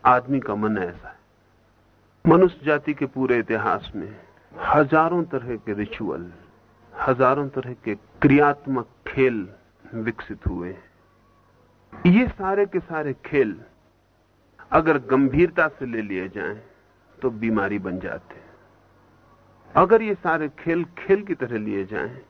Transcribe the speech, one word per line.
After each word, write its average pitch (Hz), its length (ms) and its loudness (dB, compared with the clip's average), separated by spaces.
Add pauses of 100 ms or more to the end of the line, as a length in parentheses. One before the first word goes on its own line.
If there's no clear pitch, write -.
आदमी 123 360 2
का - 140 -6
मन 107 240 -2
ऐसा 87 300 -8
है। - 100 -20 (1080)
मनुष्य 170 380 6
जाति 147 300 0
के 139 120 -4
पूरे 127 320 0
इतिहास 110 580 -2
में 101 240 -12 (380)
हजारों 160 680 2
तरह 123 320 -8
के 107 180 -8
रिचुअल, 87 580 -6 (680)
हजारों 135 480 0
तरह 123 240 -8
के 110 220 -8
क्रियात्मक 143 960 2 (200)
खेल 120 400 0 (460)
विकसित 110 520 -8
हुए। 90 240 -6 (1400)
ये 220 220 6
सारे 196 380 -2
के 185 140 -4
सारे 156 320 -8
खेल 120 480 -2 (1120)
अगर 156 260 4
गंभीरता 139 680 2
से 143 180 -8
ले 113 160 -6
लिए 95 260 -6
जाएं, 101 340 -8 (600)
तो 127 80 0
बीमारी 107 480 -2
बन 92 220 -8
जाते - 340 -12
हैं। - 160 -20 (1300)
अगर 190 260 6
ये 208 120 -2
सारे 160 340 -2
खेल 170 360 -2
खेल 196 400 0
की 185 100 -6
तरह 120 240 -6
लिए 101 260 -4
जाएं 107 340 -8 (120)